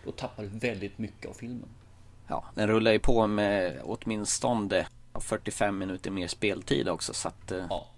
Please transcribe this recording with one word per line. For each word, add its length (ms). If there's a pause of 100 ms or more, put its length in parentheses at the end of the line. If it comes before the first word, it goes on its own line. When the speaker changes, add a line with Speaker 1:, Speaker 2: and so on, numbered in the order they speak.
Speaker 1:
då 60
tappar 320
du 60
väldigt 480
mycket 320
av 40
filmen. 360 (580)
Speaker 2:
Ja, 180 (100)
den 120
rullar 240
ju 80
på 280
med 560
åtminstone 1000 (360)
fyrtiofem 560
minuter 340
mer 160
speltid 600
också, 240
så 140
att, 240
eh, 180
Speaker 1:
Ja. 160 (120)